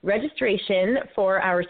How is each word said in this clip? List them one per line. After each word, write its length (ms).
Registration 960
for 260
our 300